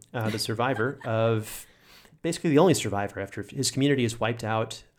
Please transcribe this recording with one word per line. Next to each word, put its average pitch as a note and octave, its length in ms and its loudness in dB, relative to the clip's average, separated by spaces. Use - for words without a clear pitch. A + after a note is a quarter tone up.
uh, A2 160 -2
the A2 80 -4
survivor A#2 640 -2
<laughs> - 40 -14
of, A2+ 600 0
basically E3 300 -2
the C#3 80 6
only E3+ 160 8
survivor G2+ 460 -2
after G2 240 -8
his C3 260 -4
community C#3 340 2
is A#2 160 -4
wiped A#2 240 -2
out, A2 380 -4